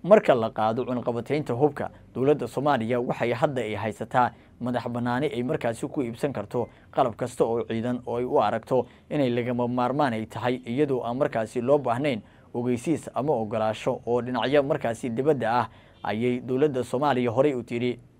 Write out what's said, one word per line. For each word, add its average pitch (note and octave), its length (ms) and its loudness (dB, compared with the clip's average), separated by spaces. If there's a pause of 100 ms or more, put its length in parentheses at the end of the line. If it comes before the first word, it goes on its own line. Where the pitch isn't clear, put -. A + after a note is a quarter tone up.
Marka F3+ 300 8
la A2 160 2
qaado A2+ 360 0
cunaqabateynta B2 680 -2
hubka, C3+ 380 0 (240)
dowladda B2+ 320 2
Soomaaliya B2+ 560 0
waxay A#2+ 300 -2
hadda B2+ 280 0
ay G#2+ 140 -4
haysataa A2+ 560 0 (300)
madax B2 260 -4
bannaani B2 400 -2
ay A#2+ 160 -4
markaasi B2+ 440 -4
ku C#3+ 140 -4
iibsan A#2+ 320 -4
karto A2 360 -4 (220)
qalab B2+ 240 2
kasta B2+ 300 -2
oo A#2 220 -2
ciidan A#2+ 400 -2
oo A#2 100 -4
ay B2 80 -2
u C#3 160 2
aragto A2 460 0 (220)
inay C#3+ 200 0
lagama A#2+ 380 0
maarmaan B2 460 0
ay A2 120 -4
tahay, B2 400 -4
iyadoo C3+ 380 0
aan A#2+ 140 -4
markaasi B2 440 -2
loo C#3 160 4
baahnayn B2+ 440 0 (320)
ogeysiis B2 600 -2
ama C#3 200 0
ogolaasho A2 720 -2
oo A#2+ 140 2
dhinacyo B2+ 420 2
markaasi C3+ 460 -2
dibadda A#2+ 500 0
ah, A2 100 -2 (340)
ayay A#2+ 380 0
dowladda B2+ 420 0
Soomaaliya B2+ 480 0
horey C3+ 220 4
u A#2+ 100 -4
tiri. A#2+ 360 -4 (200)